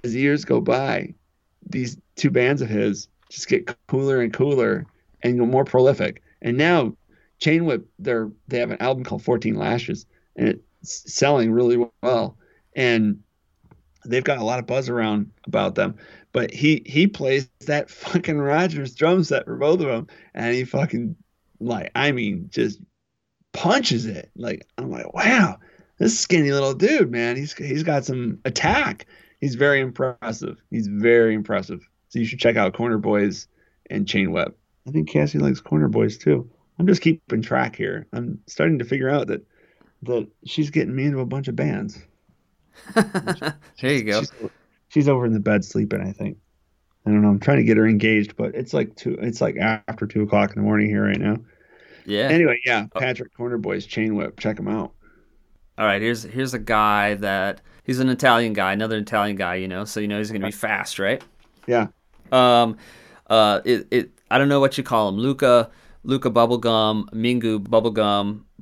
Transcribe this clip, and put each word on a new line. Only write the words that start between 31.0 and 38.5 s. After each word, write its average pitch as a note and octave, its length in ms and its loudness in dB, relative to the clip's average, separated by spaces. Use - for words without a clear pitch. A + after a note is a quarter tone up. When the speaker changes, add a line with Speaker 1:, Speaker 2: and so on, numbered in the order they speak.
Speaker 1:
impressive. G2+ 520 -6
So A#2+ 100 -4
you A2+ 60 0
should B2+ 140 -8
check A#2 180 4
out G#2 160 2
Corner A#2 240 -2
Boys G#2 500 0
and G2+ 180 -2
Chain F#2+ 240 0
Whip. E2+ 260 -4
I C3 40 -12
think D#3 180 -2
Cassie D3 300 0
likes C#3 220 2
Corner - 260 0
Boys A2 300 0
too. C#3+ 320 0
I'm F3+ 80 2
just F#3+ 140 4
keeping D#3+ 400 0
track A#2+ 340 -2
here. G#2 380 -6
I'm A#2+ 340 -8
starting D#3 320 0